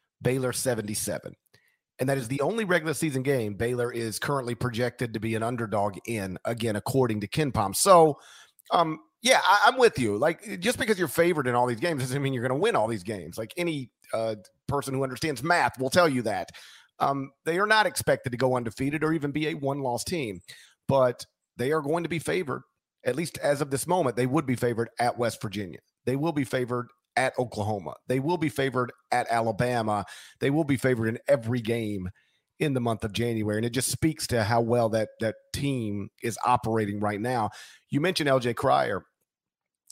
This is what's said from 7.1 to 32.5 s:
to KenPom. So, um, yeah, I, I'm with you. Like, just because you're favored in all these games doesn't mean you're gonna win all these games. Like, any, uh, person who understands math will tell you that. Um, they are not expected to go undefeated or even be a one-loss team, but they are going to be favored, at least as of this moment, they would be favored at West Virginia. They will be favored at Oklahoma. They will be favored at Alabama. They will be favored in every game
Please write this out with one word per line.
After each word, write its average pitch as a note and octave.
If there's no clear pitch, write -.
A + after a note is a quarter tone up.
to G2+
KenPom. A2+
So, E3
um, D#3+
yeah, A3+
I, G3
I'm B3+
with A#3+
you. G#2
Like, E3+
just G3+
because A3
you're F3+
favored D#3+
in B2
all B2
these A#2+
games D3
doesn't C3
mean C3+
you're B2
gonna B2+
win G#3
all A2
these G#2
games. F2+
Like, A2
any, D#3+
uh, A2+
person C3+
who C3+
understands C3
math D#3
will C3
tell F3+
you B2+
that. G2+
Um, C#3
they E3
are G3+
not G#3+
expected -
to A#2+
go B2+
undefeated C3+
or D#3
even D3
be D3+
a D#3+
one-loss C3+
team, A#2
but C3
they B2
are D#3
going D#3+
to E3
be E3
favored, E3
at B2
least D#3
as C#3+
of C#3+
this C3+
moment, D#3+
they B2+
would C#3
be B2
favored A#2+
at A#2
West A#2
Virginia. F#2+
They B2+
will D#3
be C#3+
favored B2
at B2+
Oklahoma. G#2
They C3
will E3
be D#3
favored B2+
at A#2+
Alabama. A2+
They B2+
will D3+
be C#3
favored A#2
in A2+
every B2
game G#2+